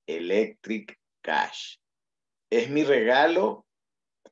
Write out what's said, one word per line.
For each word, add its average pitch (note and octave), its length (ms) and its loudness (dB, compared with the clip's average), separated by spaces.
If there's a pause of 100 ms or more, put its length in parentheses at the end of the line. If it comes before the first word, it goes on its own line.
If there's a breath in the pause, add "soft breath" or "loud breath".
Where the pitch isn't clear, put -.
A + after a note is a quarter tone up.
Electric G#2 920 -4 (220)
Cash. - 560 -6 (720)
Es A#2 220 0
mi D3 140 0
regalo C#3+ 800 2 (640)